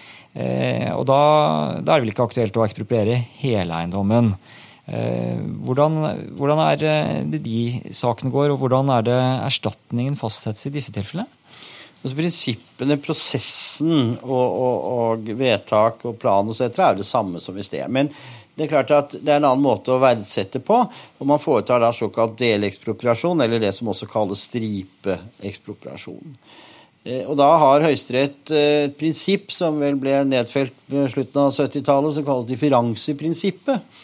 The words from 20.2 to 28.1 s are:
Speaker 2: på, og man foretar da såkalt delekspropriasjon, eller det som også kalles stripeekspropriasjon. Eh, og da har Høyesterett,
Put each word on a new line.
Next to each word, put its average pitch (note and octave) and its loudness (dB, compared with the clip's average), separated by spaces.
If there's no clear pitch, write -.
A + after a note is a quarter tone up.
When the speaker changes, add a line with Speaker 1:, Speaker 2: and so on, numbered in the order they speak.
Speaker 2:
på, A3 4
og - -6
man D3 4
foretar B2 2
da A#2 4
såkalt A2 -2
delekspropriasjon, A#2 0
eller A#2 2
det G2 0
som A#2 -6
også G2 -8
kalles G2+ -2
stripeekspropriasjon. G2 -10
Eh, B2 -6
og C#3+ -4
da C#3+ 8
har D3 6
Høyesterett, C3+ -2